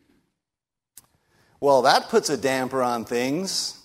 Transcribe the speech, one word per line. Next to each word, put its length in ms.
Well, 220
that 260
puts 220
a 60
damper 460
on 220
things. 720